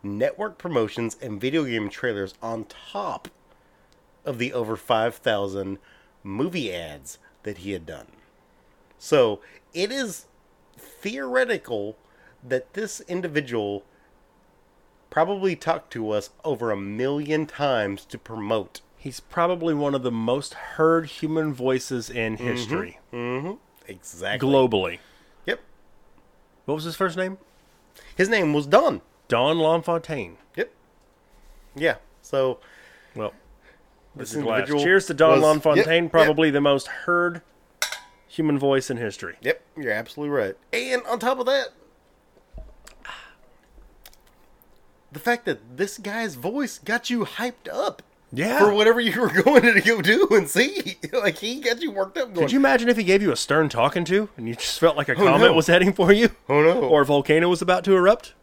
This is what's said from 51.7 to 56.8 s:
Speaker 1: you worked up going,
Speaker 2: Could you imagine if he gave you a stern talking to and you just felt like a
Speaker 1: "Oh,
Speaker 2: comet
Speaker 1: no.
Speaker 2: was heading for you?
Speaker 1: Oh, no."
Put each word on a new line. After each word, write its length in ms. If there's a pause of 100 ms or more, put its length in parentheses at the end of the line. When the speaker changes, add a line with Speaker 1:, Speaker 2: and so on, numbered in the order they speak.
Speaker 1:
you 80
worked 260
up 160
going, 140
Speaker 2:
Could 60
you 80
imagine 280
if 80
he 80
gave 160
you 120
a 40
stern 320
talking 380
to 300
and 120
you 60
just 240
felt 180
like 120
a 60
Speaker 1:
"Oh, 20 (100)
Speaker 2:
comet 220
Speaker 1:
no. 40
Speaker 2:
was 140
heading 260
for 200
you? 180 (180)
Speaker 1:
Oh, 140
no." 180